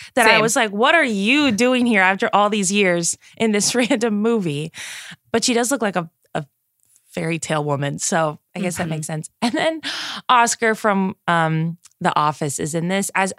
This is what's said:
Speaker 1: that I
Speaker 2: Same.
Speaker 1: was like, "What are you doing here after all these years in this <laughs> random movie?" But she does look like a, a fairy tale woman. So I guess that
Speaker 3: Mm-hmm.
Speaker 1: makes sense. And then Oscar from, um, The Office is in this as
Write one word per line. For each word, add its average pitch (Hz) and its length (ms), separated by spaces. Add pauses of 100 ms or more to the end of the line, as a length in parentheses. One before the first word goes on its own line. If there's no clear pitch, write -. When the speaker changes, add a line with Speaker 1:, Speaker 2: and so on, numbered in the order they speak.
(160)
Speaker 1:
that 240 100
I 226 60
Speaker 2:
Same. 220 100
Speaker 1:
was 220 140
like, 226 160
"What 240 240
are 330 80
you 240 480
doing 247 340
here 220 160
after 190 320
all 208 160
these 202 220
years 180 440 (220)
in 226 140
this 202 240
<laughs> - 0
random 226 440
movie?" 175 520 (600)
But 233 120
she 247 100
does 233 160
look 262 140
like 196 120
a, 170 140 (240)
a 160 100 (680)
fairy 165 260
tale 156 260
woman. 143 360
So 160 400 (160)
I 185 60
guess 175 160
that 180 60
Speaker 3:
Mm-hmm. 165 60
Speaker 1:
makes 156 160
sense. 156 240 (140)
And 233 100
then 320 280 (460)
Oscar 233 460
from, 196 420 (120)
um, 165 500 (240)
The 175 160
Office 151 420
is 151 160
in 170 140
this 196 260
as 190 240